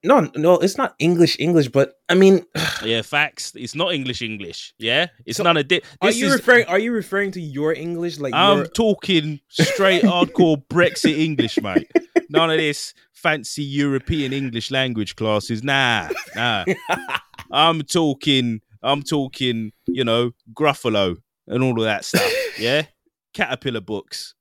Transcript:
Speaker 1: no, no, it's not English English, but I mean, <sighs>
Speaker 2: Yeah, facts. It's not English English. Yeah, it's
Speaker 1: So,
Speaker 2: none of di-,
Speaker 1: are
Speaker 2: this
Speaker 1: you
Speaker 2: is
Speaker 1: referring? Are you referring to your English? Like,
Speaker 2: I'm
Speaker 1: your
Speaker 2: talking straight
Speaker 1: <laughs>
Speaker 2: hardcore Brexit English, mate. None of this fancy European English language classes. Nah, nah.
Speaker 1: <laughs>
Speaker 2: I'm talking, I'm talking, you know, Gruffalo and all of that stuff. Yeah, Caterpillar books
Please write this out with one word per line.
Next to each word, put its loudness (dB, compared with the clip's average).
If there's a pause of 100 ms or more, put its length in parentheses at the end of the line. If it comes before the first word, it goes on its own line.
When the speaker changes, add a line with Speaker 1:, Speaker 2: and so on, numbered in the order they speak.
Speaker 1:
no, 4
no, 4
it's 0
not -2
English 4
English, 2
but 0 (120)
I 0
mean, 6 (180)
<sighs> -6
Speaker 2:
Yeah, 0
facts. -4
It's -12
not -2
English -6
English. -10
Yeah, 0 (180)
it's -6
Speaker 1:
So, -2
Speaker 2:
none 4
of -2
di-, 0 (200)
Speaker 1:
are 4
Speaker 2:
this 0
Speaker 1:
you 0
Speaker 2:
is 4
Speaker 1:
referring? 6
Are 0
you 0
referring -2
to -10
your -4
English? -6
Like, -4
Speaker 2:
I'm 4
Speaker 1:
your -2
Speaker 2:
talking 0 (100)
straight 2
Speaker 1:
<laughs> 6
Speaker 2:
hardcore 2
Brexit 2
English, 0
mate. -4 (400)
None 2
of 2
this -2 (200)
fancy -4
European -2
English -4
language -2
classes. -2
Nah, 0 (260)
nah. -2 (440)
Speaker 1:
<laughs> -10
Speaker 2:
I'm 2
talking, 0 (220)
I'm 0
talking, -4 (160)
you -2
know, 0 (220)
Gruffalo 0 (320)
and -2
all 0
of 0
that -2
stuff. 0 (280)
Yeah, 0 (500)
Caterpillar -6
books -12